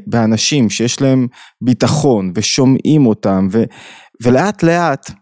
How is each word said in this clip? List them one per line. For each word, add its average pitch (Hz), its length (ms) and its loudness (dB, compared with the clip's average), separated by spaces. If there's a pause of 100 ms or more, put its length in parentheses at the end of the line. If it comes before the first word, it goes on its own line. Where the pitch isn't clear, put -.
באנשים 110 640 0
שיש 113 300 -4
להם 131 260 0 (340)
ביטחון, 120 760 0
ושומעים 131 720 2
אותם, 98 440 0
ו-, 110 140 0 (580)
ולאט 143 400 0
לאט 165 480 0 (120)